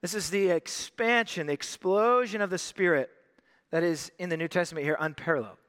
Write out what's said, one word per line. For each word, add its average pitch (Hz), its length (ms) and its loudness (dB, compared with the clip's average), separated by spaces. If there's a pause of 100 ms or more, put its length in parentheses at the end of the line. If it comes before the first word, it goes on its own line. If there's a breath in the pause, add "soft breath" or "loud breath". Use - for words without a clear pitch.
This 175 100 -4
is 185 160 -4
the 196 220 4
expansion, 220 960 0
the 147 60 0
explosion 214 880 2
of 196 100 -2
the 180 80 -2
Spirit 165 500 2 (640 soft breath)
that 165 100 2
is 170 380 -2
in 180 100 -6
the 165 80 0
New 165 100 -2
Testament 165 380 -2
here, 151 140 2
unparalleled. 151 580 -2 (120)